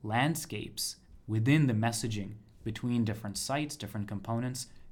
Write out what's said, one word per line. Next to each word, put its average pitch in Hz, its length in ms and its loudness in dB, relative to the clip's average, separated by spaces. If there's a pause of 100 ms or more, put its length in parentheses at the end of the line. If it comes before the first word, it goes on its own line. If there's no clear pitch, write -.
landscapes 120 960 0 (280)
within 131 420 6
the 120 60 4
messaging 107 600 0 (320)
between 117 400 0
different 104 320 -2
sites, 147 400 -2
different 104 320 -6
components, 117 580 -4 (240)